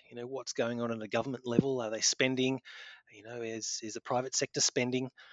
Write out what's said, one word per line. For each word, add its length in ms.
You 60
know, 100
what's 260
going 280
on 100
at 100
a 80
government 380
level? 340
Are 100
they 100
spending? 600
You 100
know, 200
is, 400
is 120
the 60
private 340
sector 260
spending? 500